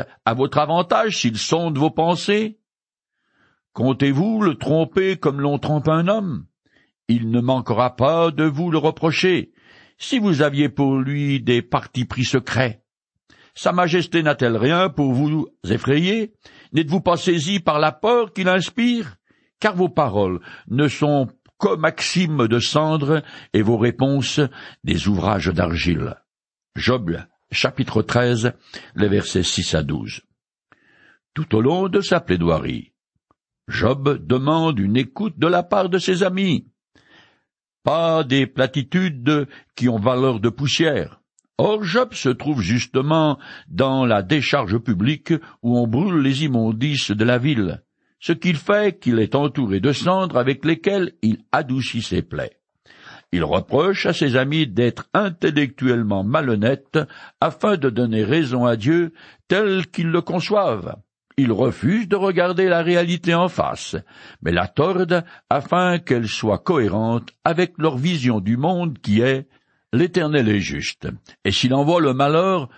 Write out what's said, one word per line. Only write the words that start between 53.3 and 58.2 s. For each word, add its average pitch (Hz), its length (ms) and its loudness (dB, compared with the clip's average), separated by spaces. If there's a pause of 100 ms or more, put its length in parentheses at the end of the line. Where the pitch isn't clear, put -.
Il 87 100 0
reproche 131 640 0
à 175 60 0
ses 135 240 0
amis 143 320 0
d'être 113 460 -2
intellectuellement 131 1080 0
malhonnêtes 123 800 0 (400)
afin 160 360 0
de 139 140 0
donner 113 320 0